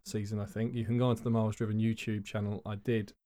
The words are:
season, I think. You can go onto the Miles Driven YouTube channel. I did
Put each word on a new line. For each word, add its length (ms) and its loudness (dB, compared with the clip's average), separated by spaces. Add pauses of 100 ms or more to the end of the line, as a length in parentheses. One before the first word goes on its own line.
season, 340 -2
I 60 -2
think. 280 -2
You 120 0
can 120 2
go 120 4
onto 140 2
the 60 0
Miles 280 2
Driven 220 0
YouTube 460 0
channel. 400 -2
I 100 -4
did 380 -2 (120)